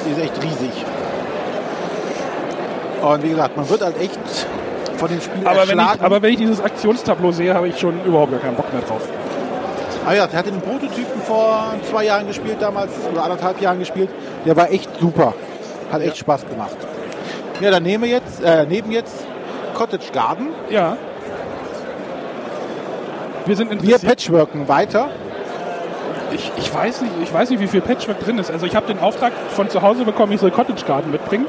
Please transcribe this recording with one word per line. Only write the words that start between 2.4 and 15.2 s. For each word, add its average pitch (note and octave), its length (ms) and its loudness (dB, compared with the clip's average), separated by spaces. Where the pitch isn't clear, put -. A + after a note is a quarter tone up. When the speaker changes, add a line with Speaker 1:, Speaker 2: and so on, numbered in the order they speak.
Speaker 1:
Und D3 200 4
wie D#3 60 2
gesagt, D#3 280 0
man C#3 120 -2
wird G#3+ 140 2
halt E3+ 180 0
echt F#3+ 160 -4
von E3 100 0
dem E3+ 140 -4
Spiel F#3+ 240 -4
Speaker 2:
Aber F#3 160 6
wenn - 40 8
ich, F#3+ 100 6
Speaker 1:
erschlagen. F3+ 280 4
Speaker 2:
aber G3 200 6
wenn A3 80 6
ich A#3+ 60 4
dieses A3 260 2
Aktionstableau G#3 680 2
sehe, F3 220 2
habe F3+ 140 4
ich F3 120 -2
schon F3 260 0
überhaupt D3+ 260 6
gar B2+ 100 0
keinen B2+ 140 -2
Bock C#3 180 -2
mehr B2 80 -2
drauf. A2 200 -4
Speaker 1:
Ah F3 60 4
ja, G3+ 120 6
der D#3+ 140 0
hatte F#3 120 0
den F#3+ 100 -4
Prototypen A#3+ 680 -4
vor A3 380 4
zwei G#3+ 140 2
Jahren G#3 200 2
gespielt G#3 340 -6
damals, G3+ 300 -2
oder E3 120 0
anderthalb F3+ 380 -2
Jahren F#3 160 4
gespielt. F#3+ 320 -2
Der D#3+ 100 6
war E3+ 140 6
echt F#3+ 180 0
super. D3+ 340 4